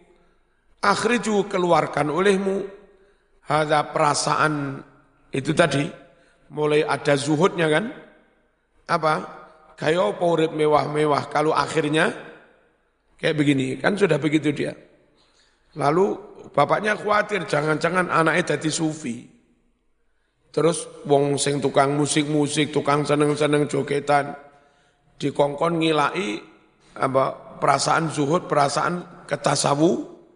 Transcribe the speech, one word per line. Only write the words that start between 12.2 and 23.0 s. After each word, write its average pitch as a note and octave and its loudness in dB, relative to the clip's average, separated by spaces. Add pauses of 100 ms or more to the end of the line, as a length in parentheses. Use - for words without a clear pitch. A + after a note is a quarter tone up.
kayak D#3 0
begini, C3+ 0
kan G3 -2
sudah F#3 2
begitu D3+ 0
dia. C#3+ -4 (1040)
Lalu D#3+ 2 (400)
bapaknya E3 2
khawatir, G#3 0
jangan-jangan D#3 0
anaknya D#3+ 2
jadi D3+ -4
sufi. C#3+ -6 (1200)
Terus E3 0 (160)
wong C#3+ 4
sing C#3+ -2
tukang C#3 2
musik-musik, D3 0
tukang D3 0